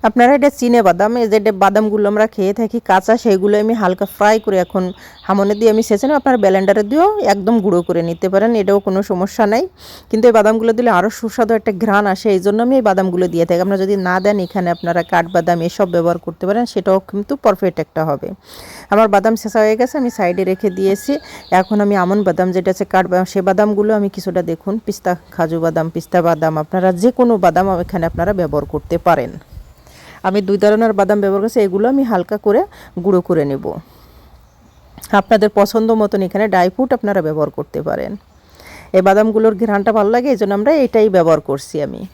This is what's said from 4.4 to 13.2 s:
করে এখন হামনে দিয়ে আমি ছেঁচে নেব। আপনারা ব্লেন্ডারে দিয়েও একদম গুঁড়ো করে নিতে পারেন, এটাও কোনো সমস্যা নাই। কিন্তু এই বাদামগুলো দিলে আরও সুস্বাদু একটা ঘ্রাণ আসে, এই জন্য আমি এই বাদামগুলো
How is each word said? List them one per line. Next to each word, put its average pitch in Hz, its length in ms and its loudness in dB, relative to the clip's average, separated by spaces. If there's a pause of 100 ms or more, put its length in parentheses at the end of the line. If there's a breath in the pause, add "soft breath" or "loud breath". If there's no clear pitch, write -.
করে 196 200 0
এখন 185 180 -4 (440 loud breath)
হামনে 202 320 0
দিয়ে 226 140 4
আমি 220 100 2
ছেঁচে 214 240 0
নেব। 294 120 2
আপনারা 262 240 0
ব্লেন্ডারে 196 460 2
দিয়েও 320 200 4 (240)
একদম 202 300 0
গুঁড়ো 180 240 2
করে 165 220 0
নিতে 170 240 -4
পারেন, 208 180 2 (100)
এটাও 196 260 2
কোনো 190 120 0 (100)
সমস্যা 196 340 -2 (100)
নাই। 254 100 0 (440 loud breath)
কিন্তু 233 200 0
এই 233 100 6
বাদামগুলো 220 400 2
দিলে 240 200 2
আরও 190 200 2
সুস্বাদু 226 420 -4
একটা 214 120 -4 (120)
ঘ্রাণ 208 200 2 (100)
আসে, 214 220 -4
এই 185 100 0
জন্য 208 200 0
আমি 262 140 2
এই 233 100 -2
বাদামগুলো 185 380 0